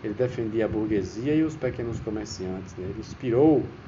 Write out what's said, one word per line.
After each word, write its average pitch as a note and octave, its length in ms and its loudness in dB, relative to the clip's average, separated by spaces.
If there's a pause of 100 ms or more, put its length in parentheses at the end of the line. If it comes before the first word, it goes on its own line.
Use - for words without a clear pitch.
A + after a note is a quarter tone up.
Ele G#2+ 100 -4
defendia A2+ 520 0
a - 20 0
burguesia G#2+ 640 0
e D#3 80 4
os D#3 140 0
pequenos A#2+ 460 -4
comerciantes, F#2+ 760 -6
né? F#2 120 -8
Ele G#2 100 -8
inspirou B2+ 640 4 (240)